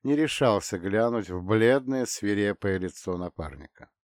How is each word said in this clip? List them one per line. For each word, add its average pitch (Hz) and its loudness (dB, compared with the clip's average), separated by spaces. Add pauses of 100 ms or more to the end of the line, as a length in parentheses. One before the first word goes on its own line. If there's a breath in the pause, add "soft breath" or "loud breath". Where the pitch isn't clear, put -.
Не 143 2
решался 120 2
глянуть 104 0
в 90 -6
бледное, 123 2
свирепое 101 -2
лицо 90 -6
напарника. 76 -12 (140)